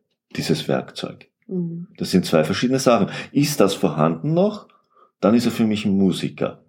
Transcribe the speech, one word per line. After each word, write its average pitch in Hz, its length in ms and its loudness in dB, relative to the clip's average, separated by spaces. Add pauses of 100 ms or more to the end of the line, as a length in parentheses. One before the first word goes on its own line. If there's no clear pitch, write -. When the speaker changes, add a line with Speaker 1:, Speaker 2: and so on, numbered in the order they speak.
(360)
Speaker 1:
dieses - 320 -2
Werkzeug. - 600 -6 (180)
Speaker 2:
Mhm. 170 500 -8
Speaker 1:
Das - 140 -8
sind 90 160 2
zwei 78 180 2
verschiedene 120 340 0
Sachen. 117 300 4 (240)
Ist 143 280 0
das 98 140 4
vorhanden 85 600 0
noch? 202 340 0 (520)
Dann 104 140 4
ist 120 120 2
er 117 60 0
für 113 140 0
mich 107 180 -2
ein 98 120 0
Musiker. 82 720 -2